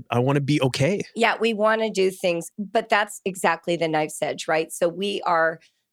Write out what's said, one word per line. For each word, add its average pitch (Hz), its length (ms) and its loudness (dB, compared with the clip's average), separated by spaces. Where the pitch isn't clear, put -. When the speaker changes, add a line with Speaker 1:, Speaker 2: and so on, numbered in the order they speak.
Speaker 1:
I 117 80 2
wanna 139 240 2
be 143 200 2
okay. 175 380 2
Speaker 2:
Yeah, 220 240 2
we 226 140 2
wanna 220 360 2
do 190 200 2
things, 175 480 -2
but 220 320 -2
that's 208 340 0
exactly 175 520 0
the 165 120 0
knife's 156 320 -2
edge, 151 280 -4
right? 160 240 0
So 175 160 0
we 196 340 -4
are 165 360 2